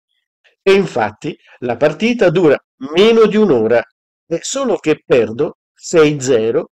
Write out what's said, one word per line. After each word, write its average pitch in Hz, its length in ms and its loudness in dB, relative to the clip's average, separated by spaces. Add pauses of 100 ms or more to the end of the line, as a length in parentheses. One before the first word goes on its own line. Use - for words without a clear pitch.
(640)
E 190 100 0
infatti 147 640 -4 (240)
la 120 160 -6
partita 190 540 0
dura 160 260 2 (380)
meno 220 320 4
di 202 100 -2
un'ora, 120 460 2 (440)
è 165 160 -6
solo 254 340 -4
che 151 280 -4
perdo 123 540 -2 (140)
sei 151 480 0
zero, 127 540 -2